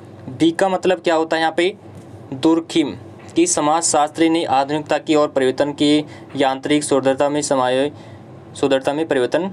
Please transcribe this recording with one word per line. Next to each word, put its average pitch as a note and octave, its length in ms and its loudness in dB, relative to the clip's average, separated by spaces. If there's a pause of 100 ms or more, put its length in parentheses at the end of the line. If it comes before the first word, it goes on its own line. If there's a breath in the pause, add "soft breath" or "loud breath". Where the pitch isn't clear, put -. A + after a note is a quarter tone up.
(300)
बी D#3 220 2
का F#3+ 180 0
मतलब F#3 320 0
क्या E3+ 140 2
होता D#3+ 200 0
है D#3+ 60 0
यहाँ D#3+ 160 0
पे? F3+ 160 0 (600)
दुर्खिम D#3+ 600 0 (400)
कि E3+ 120 4
समाजशास्त्री D#3 840 2
ने E3 160 2
आधुनिकता D3 520 0
की D3 180 0
और D3 140 4
परिवर्तन C3+ 440 0
की D3+ 320 2 (320 loud breath)
यांत्रिक C#3 460 0
सुदृढ़ता C3+ 460 2
में D3 120 -2
समायो-, C3+ 500 0 (640 loud breath)
सुदृढ़ता C3+ 380 2
में D#3+ 140 -2
परिवर्तन D3 460 0